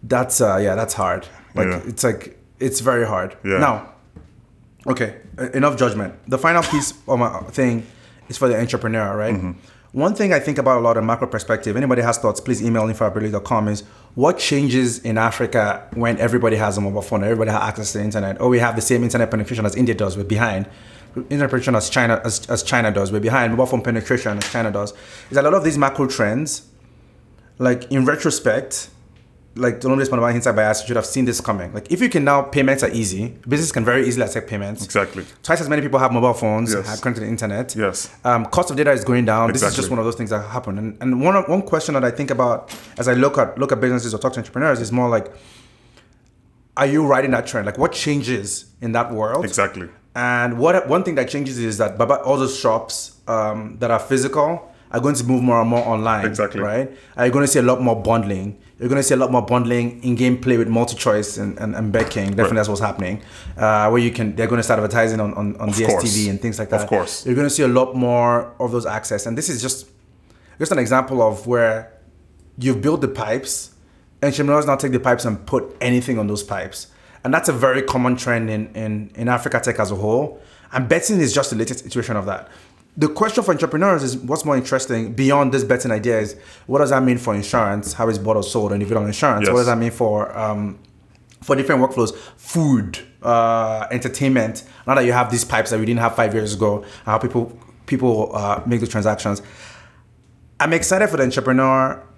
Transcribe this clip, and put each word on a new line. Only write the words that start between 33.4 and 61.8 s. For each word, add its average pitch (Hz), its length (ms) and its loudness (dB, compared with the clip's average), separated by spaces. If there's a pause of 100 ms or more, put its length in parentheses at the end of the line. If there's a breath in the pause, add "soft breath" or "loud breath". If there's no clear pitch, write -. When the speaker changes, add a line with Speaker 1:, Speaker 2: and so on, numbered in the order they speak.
Speaker 1:
Business 147 240 0
can 117 140 -2
very 123 240 2
easily 120 160 0
accept 107 240 -6
payments. 104 340 -6
Speaker 2:
Exactly. 95 440 -2 (160)
Speaker 1:
Twice 160 180 0
as 151 80 -6
many 151 140 0
people 135 160 0
have 131 120 2
mobile 120 220 4
phones, 113 400 0
Speaker 2:
Yes. 98 160 -2
Speaker 1:
have 107 140 -8
connected 113 180 -4
to 107 60 -6
the 107 40 -4
internet. 113 460 -6
Speaker 2:
Yes. 101 320 -2 (160 loud breath)
Speaker 1:
Um, 117 220 2
cost - 240 0
of 139 80 -4
data 143 140 4
is 120 120 0
going 123 220 2
down. 110 220 2
This 113 100 0
is 113 60 2
Speaker 2:
Exactly. 95 180 2
Speaker 1:
just - 80 -2
one 123 80 -2
of 110 80 0
those 117 80 -2
things 110 160 -8
that 107 180 -2
happen. 104 300 -6
And, 107 240 -6
and 127 180 0
one, 175 220 4
one 180 180 0
question 160 320 -2
that 135 120 2
I 120 60 2
think 135 200 -4
about 120 440 0 (220 loud breath)
as 120 120 -2
I 127 40 4
look 139 240 4
at, 123 220 0
look 135 140 0
at 120 100 0
businesses 120 320 0
or 107 40 -4
talk 127 140 -2
to - 60 -8
entrepreneurs 127 420 0
is 110 100 -4
more 123 200 2
like, 110 200 0 (1500 soft breath)
are 139 80 4
you 147 200 2
riding 135 260 4
that 113 140 0
trend? 107 200 -4
Like, 104 100 -6
what 165 160 0
changes 120 800 -4 (100)
in 113 120 -4
that 120 200 0
world? 113 320 -2
Speaker 2:
Exactly. 92 460 -2 (240)
Speaker 1:
And 123 440 0
what, 170 300 2
one 185 160 2
thing 180 120 -4
that 127 120 0
changes 135 300 -6
is 113 180 -2
that 104 220 -2
Baba, 117 240 2
all 135 160 2
those 135 200 -2
shops, - 600 -2 (100)
um, 107 520 -2
that 117 100 -2
are 113 80 2
physical 143 720 0 (200 loud breath)
are 120 100 -2
going 139 140 2
to 120 100 -2
move 123 180 2
more 120 180 4
and 113 100 2
more 120 160 4
online. 110 400 0
Speaker 2:
Exactly. 104 340 -2
Speaker 1:
Right? 110 300 -2 (260 loud breath)
Are 123 100 2
you 123 60 2
gonna 139 140 4
see 135 120 2
a 123 40 4
lot 127 180 4
more 120 220 2
bundling? 101 560 -2 (200 soft breath)
You're 123 120 -2
gonna 139 120 2
see 135 120 2
a - 20 2
lot 127 160 2
more 123 80 4
bundling, 120 640 0
in-game 123 380 2
play 123 160 4
with 117 100 2
multi-choice 113 720 0
and, 101 200 -4
and, 107 160 -6
and 110 180 -2